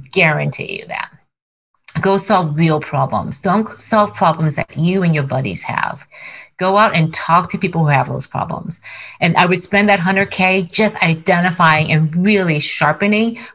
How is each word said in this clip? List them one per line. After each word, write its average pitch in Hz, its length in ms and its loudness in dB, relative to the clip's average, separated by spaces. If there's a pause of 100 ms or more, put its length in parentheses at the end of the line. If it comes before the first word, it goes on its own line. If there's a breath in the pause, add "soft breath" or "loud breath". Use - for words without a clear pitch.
(120)
Guarantee 151 680 -2
you - 80 -16
that. - 240 -10 (880)
Go 196 160 2
solve 180 400 0
real 160 240 2
problems. - 640 -4
Don't 208 260 0 (100)
solve 208 360 0
problems 160 420 0
that - 200 -6
you 180 260 0
and 170 120 2
your 147 120 0
buddies 127 360 -4
have. - 440 -6 (500 loud breath)
Go 190 200 0
out 208 200 4
and 160 160 2
talk 175 380 0
to 196 80 -6
people 165 240 -2
who 151 60 2
have 131 200 2
those 131 180 -6
problems. - 540 -8 (400 loud breath)
And 170 160 2
I 175 100 4
would 180 140 0
spend 208 280 2
that 196 100 4
hundred 190 320 0
K 185 320 0
just 208 400 0
identifying 165 920 2
and 156 240 2
really 180 440 2
sharpening 208 800 0 (160 loud breath)